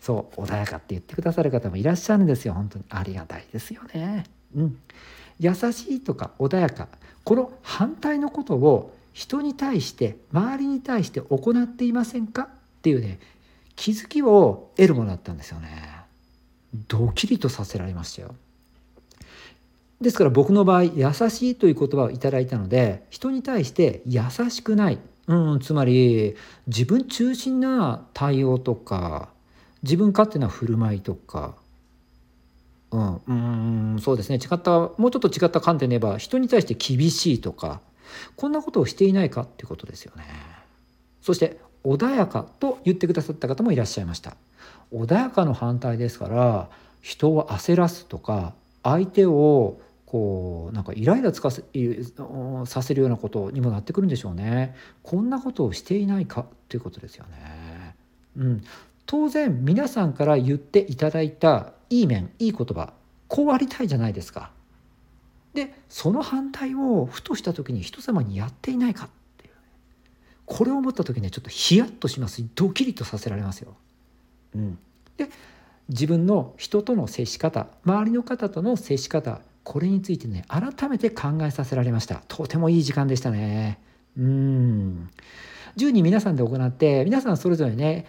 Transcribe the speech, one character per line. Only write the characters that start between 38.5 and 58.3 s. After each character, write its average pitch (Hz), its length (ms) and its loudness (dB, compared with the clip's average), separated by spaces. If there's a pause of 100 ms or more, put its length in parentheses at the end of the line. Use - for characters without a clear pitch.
な 302 80 0
こ - 100 -8
と - 80 2
を 135 60 4
し - 80 -6
て 196 100 2
い 196 80 6
な 190 140 4
い 135 40 0
か 120 120 -6
っ - 60 -8
て - 160 -20
い - 20 -16
う - 20 -14
こ 80 80 -10
と - 100 -16
で - 100 -16
す - 100 -18
よ - 100 -20
ね。 78 80 -16 (960)
そ 180 120 2
し 175 60 -2
て、 - 200 0 (240)
穏 143 320 2
や 214 120 2
か - 180 -6 (140)
と 262 260 -2
言 180 100 2
っ - 20 -8
て 185 100 -2
く 175 40 2
だ 165 100 0
さ 156 120 -6
っ - 20 -10
た - 140 -6
方 135 140 -2
も 226 100 4
い - 20 2
ら 120 80 2
っ 107 40 -4
し - 100 -8
ゃ 104 40 -4
い 92 40 -6
ま 85 80 -6
し - 80 -12
た。 - 160 -16 (560)
穏 117 200 0
や 247 160 2
か 185 140 2
の 143 100 2
反 120 260 -2
対 117 180 -2
で 120 100 -2
す 113 100 -8
か - 120 -8
ら、 113 400 2 (320)
人 - 300 0
を 156 180 2
焦 135 260 0
ら 175 140 6
す - 160 -14
と - 120 -12
か、 95 360 -4 (300)
相 165 240 2
手 190 180 6
を 147 560 6 (240)
こ 92 640 -4
う、 - 20 -10
な 107 80 -4
ん - 40 -4
か 98 80 -8
イ 107 100 -6
ラ 180 140 6
イ 269 40 0
ラ 202 120 2
つ - 80 -10
か 139 100 0
せ、 - 220 -10
い-、 120 320 -2 (600)
さ 131 160 -6
せ 131 120 -2
る 135 80 2
よ 135 60 4
う - 20 4
な 117 80 0
こ 107 100 -6
と 101 240 -4
に 135 80 -4
も 123 120 2
な 101 80 -2
っ - 20 -8
て - 100 -8
く 196 80 -2
る 196 80 4
ん - 20 4
で 135 60 0
し - 100 -6
ょ 98 60 -8
う 85 40 -8
ね。 120 380 -2 (300)
こ 180 160 -4
ん 233 100 0
な 262 120 -4
こ 262 100 -6
と 147 140 -2
を 95 80 -2
し - 80 -12
て 190 160 -2
い 202 100 0
な 196 140 0
い - 40 -2
か - 160 -8
っ - 40 -8 (240)
て 123 80 -6
い - 20 -4
う - 20 -18
こ 90 100 -12
と - 100 -20
で 117 80 -18
す - 80 -20
よ - 80 -20
ね。 82 720 -18 (420)